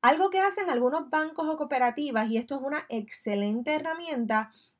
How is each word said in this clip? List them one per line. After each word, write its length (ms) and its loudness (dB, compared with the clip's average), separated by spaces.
Algo 280 6
que 100 2
hacen 300 2
algunos 400 0
bancos 400 -2
o 80 -2
cooperativas, 720 0
y 80 0
esto 180 -4
es 60 -6
una 260 -4
excelente 880 -2
herramienta, 760 -2